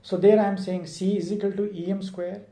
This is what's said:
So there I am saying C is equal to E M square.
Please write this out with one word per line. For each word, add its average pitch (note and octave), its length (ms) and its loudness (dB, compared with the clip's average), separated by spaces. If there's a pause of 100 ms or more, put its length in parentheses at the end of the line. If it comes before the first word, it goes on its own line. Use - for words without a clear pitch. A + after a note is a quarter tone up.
So - 160 -6
there G3+ 240 8
I G#3 40 4
am G3 120 0
saying F#3 300 -6
C G3 320 -2
is E3+ 120 -4
equal G3+ 220 -2
to G3+ 220 -4
E F3 160 -6
M G3 120 -4
square. F#3 500 -8